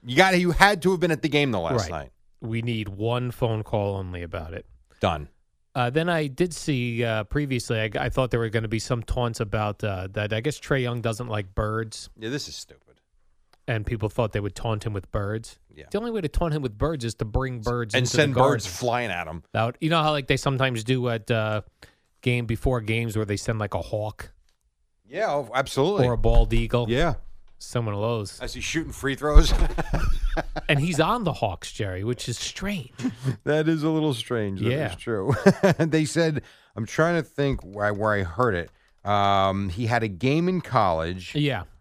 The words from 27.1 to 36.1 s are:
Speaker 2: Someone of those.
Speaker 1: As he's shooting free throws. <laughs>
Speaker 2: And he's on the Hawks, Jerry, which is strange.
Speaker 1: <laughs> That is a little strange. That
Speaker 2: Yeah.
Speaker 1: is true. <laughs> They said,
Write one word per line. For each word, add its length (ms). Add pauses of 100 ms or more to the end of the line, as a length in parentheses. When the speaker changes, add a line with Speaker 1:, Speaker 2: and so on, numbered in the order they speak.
Speaker 2:
Someone 360
of 60
those. 380
Speaker 1:
As 140
he's 100
shooting 300
free 220
throws. 420
<laughs> 60 (1040)
Speaker 2:
And 100
he's 200
on 240
the 100
Hawks, 380
Jerry, 320
which 260
is 80
strange. 540 (260)
Speaker 1:
<laughs> 280
That 220
is 160
a 60
little 240
strange. 480
That 80
Speaker 2:
Yeah. 220
Speaker 1:
is 60
true. 360 (240)
<laughs> 220
They 260
said, 380 (320)